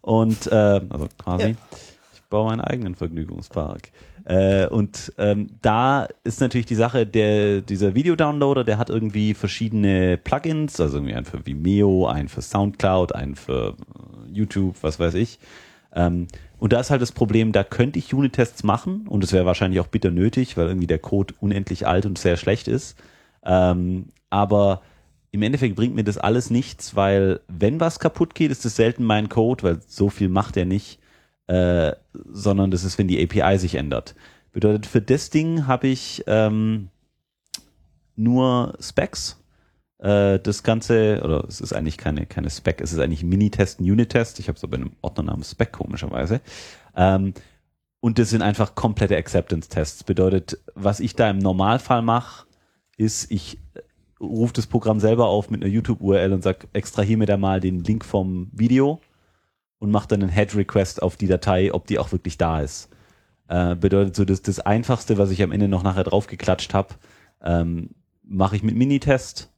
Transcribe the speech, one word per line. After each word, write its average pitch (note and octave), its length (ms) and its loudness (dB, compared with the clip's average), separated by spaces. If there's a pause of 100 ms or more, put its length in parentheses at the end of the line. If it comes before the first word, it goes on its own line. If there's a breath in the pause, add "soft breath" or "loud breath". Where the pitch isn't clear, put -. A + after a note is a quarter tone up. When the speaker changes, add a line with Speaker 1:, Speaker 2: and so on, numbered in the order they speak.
Speaker 1:
Und, A2 440 0
äh, A2 80 0
also G2+ 540 2 (100)
quasi, F#2 300 -2
Speaker 2:
Ja. A2+ 80 -2 (580 loud breath)
Speaker 1:
ich - 160 -20
baue A2 200 0
meinen A2+ 120 -4
eigenen G#2+ 320 -4
Vergnügungspark. E2 960 -8 (360 loud breath)
Äh, F#2+ 420 4
und, - 500 -2
ähm, G#2 320 0 (140)
da B2 440 2 (160)
ist A#2 180 -4
natürlich B2 260 0
die A#2 80 -2
Sache, A2+ 320 2
der, G#2 540 2
dieser G2 340 0
Videodownloader, D3 680 2
der G#2+ 140 0
hat A2+ 140 -2
irgendwie G#2+ 420 0
verschiedene G2 840 2
Plugins, D#3 640 -4
also D2 180 0
irgendwie C2+ 180 -6
einen A#1+ 100 -6
für - 180 -12
Vimeo, F#2 640 2
einen C2 220 -2
für - 160 -10
Soundcloud, G2 720 0
einen C#2 200 -6
für, A#1+ 340 -4
äh, - 600 -18
YouTube, G2 500 -2
was D2+ 180 -4
weiß E2+ 160 0
ich. A2 240 -2 (540 loud breath)
Ähm, F2 340 0 (320 loud breath)
und G#2+ 140 2
da A#2 60 4
ist B2 100 -4
halt C3+ 120 2
das A#2+ 100 -2
Problem, A2 400 2
da G2+ 120 2
könnte B2 360 -2
ich - 140 -6
Unit-Tests C3 500 0
machen F#3 440 -2
und G2+ 160 0
es - 80 -2
wäre F2+ 140 4
wahrscheinlich F#2 340 2
auch E2+ 80 -2
bitter G2 220 0
nötig, G2+ 480 0
weil E2+ 100 2
irgendwie F2+ 200 -2
der E2 120 0
Code - 400 -2
unendlich G2 480 -2
alt F#2 180 2
und F#2+ 120 -4
sehr F2 180 2
schlecht G2+ 320 -2
ist. A#2 300 -4 (480 soft breath)
Ähm, F2+ 640 2 (200)
aber G2+ 520 2 (500 soft breath)
im G#2 120 -2
Endeffekt B2 320 0
bringt A#2 200 -2
mir A2 80 0
das G#2 140 -2
alles A#2+ 320 0
nichts, - 460 -4
weil G2 520 2
wenn G2+ 320 0
was E3 200 -2
kaputt - 360 -2
geht, D3+ 160 2
ist - 140 -6
es A2 100 -4
selten A#2 280 2
mein G#2+ 260 2
Code, A#2 340 0
weil E2+ 240 0
so G2+ 220 0
viel G2 200 -2
macht F#2 280 -2
er F2+ 80 0
nicht, F#2+ 340 -4 (460 soft breath)
äh, F2 480 2 (360)
sondern G2 420 0
das F2 120 -2
ist, F#2+ 140 -4
wenn G2 100 2
die F2+ 160 2
A F2 40 0
P G#2 120 0
I F#2+ 180 4
sich F2 180 -2
ändert. C#2 400 -6 (360 soft breath)
Bedeutet, G#2+ 360 0
für A2 140 2
das B2+ 280 0
Ding D#3 380 0
hab C3 160 0
ich, - 440 -4
ähm, A2 600 0 (1300)
nur B2 640 2
Specs, - 580 -4 (600)
äh, G2+ 400 2
das - 240 -4
Ganze, A2 600 2
oder D2+ 240 0
es - 140 -14
ist - 120 -6
eigentlich D2+ 240 -4
keine, D2+ 280 -4
keine - 240 -6
Spec, - 320 -4
es D#2+ 120 -6
ist D#2+ 60 -2
eigentlich D#2 240 0
ein F2 60 -2
Minitest, G2+ 500 2
ein F2+ 120 2
Unit-Test. A#2 480 2
Ich - 100 -8
hab's - 140 -8
aber - 140 -6
in B1+ 60 -4
einem - 180 -10
Ordner - 220 -6
namens - 280 -6
Spec, - 200 -2
komischerweise. - 720 -4 (540 loud breath)
Ähm, F#2+ 380 2 (640 loud breath)
und A#2 200 2
das A2 100 4
sind A2 120 2
einfach G#2 340 0
komplette G2+ 420 0
Acceptance-Tests. - 840 -4
Bedeutet, F#2 560 0 (160)
was G2+ 240 -2
ich - 160 -4
da A2+ 140 2
im G2 100 0
Normalfall G2 640 2
mach, A#2 440 -2 (520)
ist, - 340 -2
ich - 280 -8 (600)
ruf A#2 320 -2
das A#2 160 -4
Programm A2 320 0
selber A2+ 280 6
auf G2+ 220 0
mit G#2+ 140 -4
einer G2 80 0
youtube-U G2+ 420 0
R F#2+ 80 4
L F#2+ 120 2
und F#2 100 -2
sag, F#2+ 300 -2
„Extrahier G#2 440 0
mir G#2+ 100 2
da G2+ 100 2
mal F#2+ 220 0
den F2+ 240 -2
Link G#2+ 200 0
vom F#2 480 -4
Video C3 480 2 (800)
und G2+ 120 -2
mach G#2 160 2
dann G2+ 160 2
einen F#2 80 0
Head-Request G2 720 0
auf F2+ 140 -2
die G2 100 -2
Datei, F#2 460 2
ob - 120 -4
die D#2 140 -2
auch - 120 -4
wirklich F2+ 260 -6
da D#2+ 240 0
ist.“ - 280 -8 (580 soft breath)
Äh, F2 280 0
bedeutet F#2+ 400 2
so, G2+ 100 2
dass F#2+ 160 0
das G2 180 -4
Einfachste, A2+ 580 0
was G2 140 2
ich F#2 120 -2
am F2 80 -2
Ende G2+ 160 2
noch F#2 160 0
nachher F#2+ 200 0
draufgeklatscht - 680 -2
hab, - 240 -2 (460 soft breath)
ähm, E2+ 480 -2 (320)
mach F#2+ 300 0
ich G2+ 100 -2
mit A2 120 0
Minitest C3+ 840 0